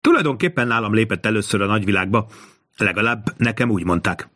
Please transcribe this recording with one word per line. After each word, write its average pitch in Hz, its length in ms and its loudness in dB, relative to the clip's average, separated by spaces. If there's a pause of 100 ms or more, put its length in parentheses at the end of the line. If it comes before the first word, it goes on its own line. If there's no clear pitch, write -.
tulajdonképpen 165 640 0
nálam 113 280 0
lépett 110 320 0
először 107 340 0
a 98 60 0
nagyvilágba. 101 600 0 (480)
Legalább 107 600 -2
nekem 117 340 0
úgy 92 140 -2
mondták. 87 520 -2